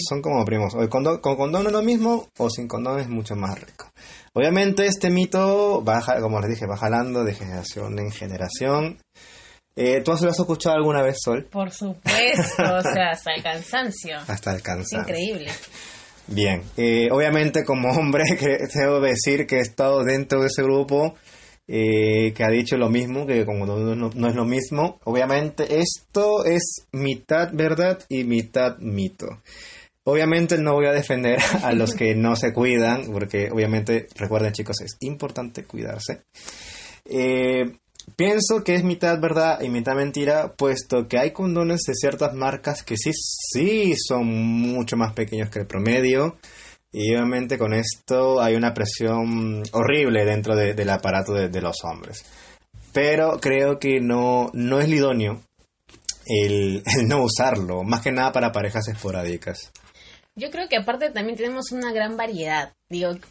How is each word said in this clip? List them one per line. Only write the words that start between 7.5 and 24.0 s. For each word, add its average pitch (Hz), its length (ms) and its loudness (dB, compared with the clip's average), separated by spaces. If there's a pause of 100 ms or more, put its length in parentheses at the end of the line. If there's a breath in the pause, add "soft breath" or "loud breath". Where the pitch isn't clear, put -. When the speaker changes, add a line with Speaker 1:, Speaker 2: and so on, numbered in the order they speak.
Speaker 1:
en 104 140 -6
generación. 123 880 -4 (760 loud breath)
Eh, 127 280 2
¿tú 160 80 2
has, 165 100 0
lo 175 80 4
has 170 100 0
escuchado 165 360 0
alguna 151 260 2
vez, 135 220 2
Sol? 123 260 -2
Speaker 2:
Por 190 220 -6
supuesto, 196 920 0
o 185 180 2
sea, 180 300 0
hasta 165 220 -4
el 160 80 -6
cansancio. 170 840 -6
Speaker 1:
<laughs> - 40 -14
Hasta 101 240 -4
el 92 60 -4
Speaker 2:
Es 95 60 -12
Speaker 1:
cansancio. 90 360 -6
Speaker 2:
increíble. 165 520 -6 (760 loud breath)
Speaker 1:
Bien, 98 340 0 (160)
eh, 117 340 4
obviamente 151 520 2
como 127 260 0
hombre 147 340 2
<laughs> 165 160 0
cre-, 139 340 0
debo 143 260 2
decir 139 480 2
que 131 100 0
he 127 40 4
estado 135 420 2
dentro 135 380 2
de 135 60 4
ese 135 160 0
grupo, 139 520 2 (520 loud breath)
eh, 110 680 2
que 113 80 -2
ha 110 60 4
dicho 120 280 2
lo 120 120 2
mismo, 123 360 0
que 120 200 2
como 101 200 -2
no, 101 120 -2 (180)
no, 117 180 -4